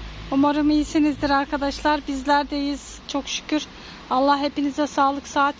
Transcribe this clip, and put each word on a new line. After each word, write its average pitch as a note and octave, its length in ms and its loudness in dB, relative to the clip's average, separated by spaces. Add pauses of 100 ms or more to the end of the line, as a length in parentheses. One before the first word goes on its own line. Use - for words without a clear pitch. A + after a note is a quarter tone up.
(320)
Umarım D4 380 4
iyisinizdir D4 600 2
arkadaşlar. C#4 800 0
Bizler C#4+ 420 0
de D4 100 -4
iyiyiz, C#4+ 480 -6
çok C#4 200 -4
şükür. - 380 -4 (440)
Allah C#4 300 4
hepinize C#4+ 480 -2
sağlık, C#4 400 0
saat C#4+ 320 0